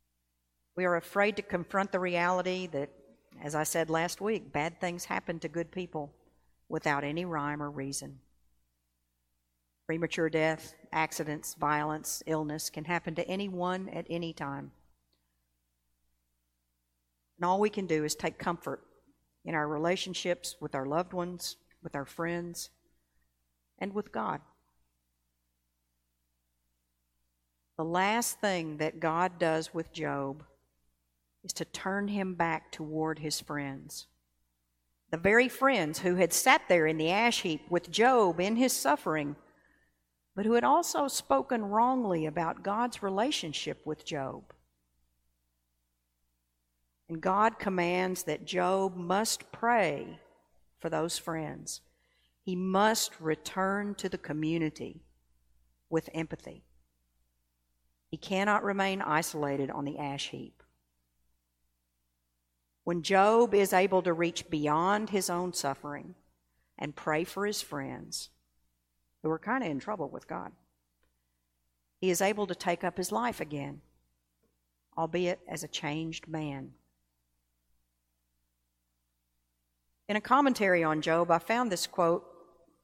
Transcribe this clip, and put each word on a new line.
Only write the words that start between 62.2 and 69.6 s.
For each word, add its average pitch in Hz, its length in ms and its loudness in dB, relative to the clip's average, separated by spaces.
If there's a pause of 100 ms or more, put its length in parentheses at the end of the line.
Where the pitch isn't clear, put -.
When 175 180 -2
Job 202 540 6
is 196 180 6
able 190 300 6
to 175 100 2
reach 170 340 0
beyond 170 640 2
his 190 180 0
own 180 260 -2
suffering 147 600 -6 (640)
and - 180 -6
pray 156 280 0
for 196 240 -4
his 208 160 -4
friends, - 640 -10 (960)
who 156 80 0
are 160 80 -2
kinda 240 260 -2